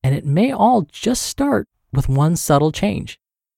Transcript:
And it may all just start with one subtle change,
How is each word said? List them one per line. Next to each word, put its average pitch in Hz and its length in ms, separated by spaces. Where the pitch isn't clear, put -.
And 135 100
it 139 120
may 185 260
all 233 300
just - 420
start 277 440
with 131 180
one 151 260
subtle 151 360
change, - 480